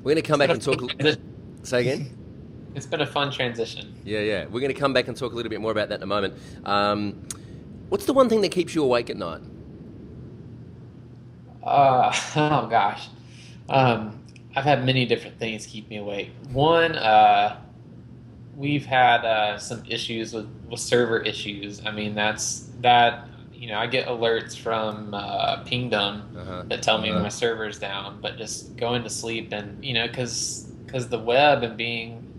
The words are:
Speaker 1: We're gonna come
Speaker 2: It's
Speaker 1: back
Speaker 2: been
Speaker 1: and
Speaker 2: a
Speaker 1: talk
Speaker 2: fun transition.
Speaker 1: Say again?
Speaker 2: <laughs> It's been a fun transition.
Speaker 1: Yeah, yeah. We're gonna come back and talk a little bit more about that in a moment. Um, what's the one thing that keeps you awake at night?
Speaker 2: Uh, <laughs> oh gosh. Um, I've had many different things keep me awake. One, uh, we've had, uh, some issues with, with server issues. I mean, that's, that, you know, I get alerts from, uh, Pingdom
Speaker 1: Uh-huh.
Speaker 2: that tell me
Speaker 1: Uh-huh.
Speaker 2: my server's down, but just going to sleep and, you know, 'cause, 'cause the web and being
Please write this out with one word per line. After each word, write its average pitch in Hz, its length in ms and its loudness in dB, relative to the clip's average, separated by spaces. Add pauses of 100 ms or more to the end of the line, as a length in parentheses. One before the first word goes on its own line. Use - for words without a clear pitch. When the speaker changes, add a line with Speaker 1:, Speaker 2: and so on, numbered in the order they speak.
Speaker 1:
We're 135 120 2
gonna 160 80 2
come 147 180 4
Speaker 2:
It's - 60 6
Speaker 1:
back - 0 -
Speaker 2:
been 165 80 4
Speaker 1:
and 113 60 -6
Speaker 2:
a - 40 -6
Speaker 1:
talk 127 140 2
Speaker 2:
fun 123 180 -8
transition. - 640 -2
Speaker 1:
Say 123 180 0
again? 131 420 -2
Speaker 2:
<laughs> - 40 -18 (460)
It's 139 120 -10
been 156 160 -2
a 143 40 2
fun 143 260 -2
transition. 117 640 -4 (120)
Speaker 1:
Yeah, 107 160 -2
yeah. 101 240 -2
We're 117 160 -6
gonna 135 120 -2
come 135 200 0
back 123 160 2
and 110 80 -8
talk 117 160 -6
a - 20 -8
little 117 140 -4
bit 107 100 -4
more 110 140 -2
about 104 160 0
that 104 60 -2
in - 80 -8
a - 20 -8
moment. 98 300 0 (300)
Um, 104 600 0 (640)
what's - 160 0
the 302 80 2
one 262 160 8
thing 220 120 6
that 185 120 2
keeps 165 200 0
you 160 80 2
awake 123 280 4
at - 80 -6
night? 85 240 -6 (2250)
Speaker 2:
Uh, 127 480 6 (140)
<laughs> - 100 -6
oh 151 320 2
gosh. 104 420 2 (600)
Um, 117 540 2 (320)
I've 139 100 0
had 135 200 4
many 131 200 4
different 113 340 -2
things 110 260 -6
keep 107 240 -14
me 110 80 -10
awake. 101 340 -6 (200)
One, 160 440 4
uh, 104 640 8 (960)
we've 143 300 0
had, 120 380 6
uh, 107 340 2
some 113 300 -10
issues 113 460 -6
with, 107 160 -6 (200)
with 117 100 -8
server 117 400 2
issues. 104 680 -6
I 107 60 -4
mean, 107 240 -4
that's, - 540 -2 (120)
that, 120 460 6 (260)
you 120 160 -14
know, 104 80 -4
I 117 100 0
get 123 200 0
alerts 113 500 0
from, 107 560 -4
uh, 101 500 -2
Pingdom 104 600 -2 (140)
Speaker 1:
Uh-huh. 90 300 -8
Speaker 2:
that 117 160 -4
tell 110 160 4
me 110 120 -2
Speaker 1:
Uh-huh. 92 120 2
Speaker 2:
my 104 60 -2
server's 110 500 -4
down, 98 420 -8
but - 160 -6
just - 380 -10
going 120 280 -2
to 113 60 -8
sleep 113 440 -6
and, - 300 -8
you 135 100 -6
know, 117 160 0
'cause, - 600 -6 (180)
'cause 123 200 -6
the 117 120 -2
web 127 440 6
and 110 140 -6
being 117 500 -6 (120)